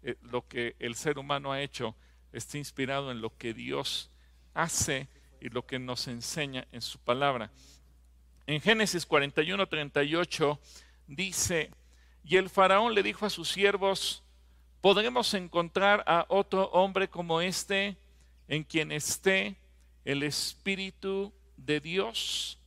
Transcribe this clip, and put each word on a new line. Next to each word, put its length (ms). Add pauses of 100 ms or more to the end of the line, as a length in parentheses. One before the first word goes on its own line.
eh, 200
lo 260
que 320
el 160
ser 240
humano 320
ha 100
hecho 320 (380)
está 260
inspirado 540
en 80
lo 180
que 160
Dios 560 (440)
hace 560 (320)
y 80
lo 160
que 120
nos 300
enseña 640
en 100
su 180
palabra. 520 (960)
En 140
Génesis 440
cuarenta 380
y 80
uno 160
treinta 360
y 120
ocho 420 (480)
dice, 680 (520)
"Y 140
el 120
faraón 460
le 80
dijo 220
a 40
sus 200
siervos, 760 (560)
'¿Podremos 540
encontrar 760
a 220
otro 400
hombre 400
como 320
este 560 (500)
en 160
quien 300
esté 640 (480)
el 180
Espíritu 1080 (240)
de 240
Dios?'". 840